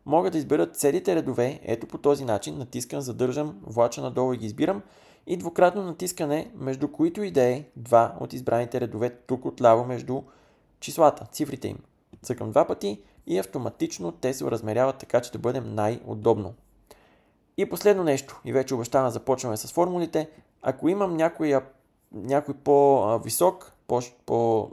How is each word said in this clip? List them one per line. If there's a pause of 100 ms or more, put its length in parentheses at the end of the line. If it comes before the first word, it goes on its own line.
мога
да
избера
целите
редове,
ето
по
този
начин,
натискам,
задържам,
влача
надолу
и
ги
избирам (460)
и
двукратно
натискане,
между
които
и
да
е (100)
два
от
избраните
редове
тук
отляво
между (580)
числата,
цифрите
им. (460)
Цъкам
два
пъти (260)
и
автоматично
те
се
оразмеряват
така,
че
да
бъдем
най-удобно. (1040)
И
последно
нещо,
и
вече
обещавам,
започваме
с
формулите. (320)
Ако
имам
някоя, (460)
някой
по-,
а,
висок, (140)
по-, (240)
по-,